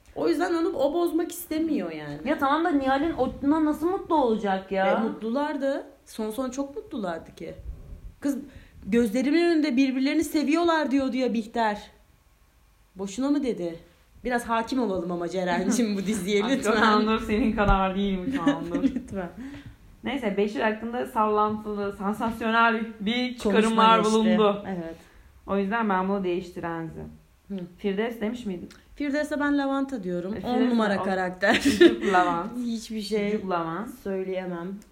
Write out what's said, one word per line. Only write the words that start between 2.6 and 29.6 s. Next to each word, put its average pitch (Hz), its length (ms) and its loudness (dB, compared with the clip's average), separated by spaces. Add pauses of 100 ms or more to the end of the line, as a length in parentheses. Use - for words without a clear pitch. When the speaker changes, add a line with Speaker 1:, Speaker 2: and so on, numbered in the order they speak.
Speaker 2:
da 359 40 0
Nihal'in 277 440 2
onunla 285 520 0
nasıl 302 240 0
mutlu 381 260 -2
olacak 202 560 0
ya? 190 160 2
Speaker 1:
E, 208 120 4
mutlulardı. 269 840 -2 (220)
Son 214 260 -6
son 254 180 -4
çok 277 260 -6
mutlulardı 190 600 -8
ki. 160 180 -12 (640)
Kız 277 180 -2 (480)
"Gözlerimin 240 600 2
önünde 311 320 2
birbirlerini 269 460 2
seviyorlar." 311 680 2
diyordu 262 260 0
ya 247 160 0
Bihter. 220 580 -2 (1040)
Boşuna 196 340 -2
mı 285 140 2
dedi? 175 360 -4 (440)
Biraz 240 260 -2
hakim 233 320 0
olalım 185 300 -2
ama 170 180 -4
Ceren'cim 185 680 0
bu 190 80 -4
diziye 202 380 0
Speaker 2:
<laughs> - 20 -2
Ay, 262 120 2
Speaker 1:
lütfen. 214 160 2
Speaker 2:
Gökhan 214 320 6
Nur 220 140 2
senin 220 360 0
kadar 190 400 4
değilmiş 196 400 -2
Nur. 269 480 0
Speaker 1:
<laughs> 269 120 2
Lütfen. 190 340 -8 (720)
Speaker 2:
Neyse, 226 340 -2
Beşir 214 240 0
hakkında 226 460 -2
sallantılı, 214 880 0
sansasyonel 226 880 2 (140)
bir 247 380 0
Speaker 1:
Konuşma 208 240 4
Speaker 2:
çıkarımlar 226 380 6
Speaker 1:
geçti. 214 140 2
Speaker 2:
bulundu. 214 540 4
Speaker 1:
Evet. 165 280 -8 (520)
Speaker 2:
O 196 100 -2
yüzden 208 320 0
ben 190 200 2
bunu 196 140 0
değiştirendim. 170 840 -6 (420)
Speaker 1:
Hı. 196 80 -8 (220)
Speaker 2:
Firdevs 214 440 -2
demiş 220 240 -4
miydin? 180 240 -8 (260)
Speaker 1:
Firdevs'e 294 440 -2
ben 285 180 2
Lavanta 277 460 -2